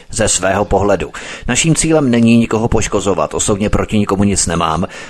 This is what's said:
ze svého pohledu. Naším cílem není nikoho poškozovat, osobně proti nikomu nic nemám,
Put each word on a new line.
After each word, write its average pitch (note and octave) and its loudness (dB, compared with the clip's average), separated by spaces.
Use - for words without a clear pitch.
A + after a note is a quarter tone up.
ze G#2+ -2
svého F#2+ 0
pohledu. F#2+ 0
Naším D3 2
cílem D#3 2
není A#2 4
nikoho A2+ 0
poškozovat, F#2+ 0
osobně G2+ -2
proti G2+ 0
nikomu G2+ 0
nic G2 0
nemám, E2 -2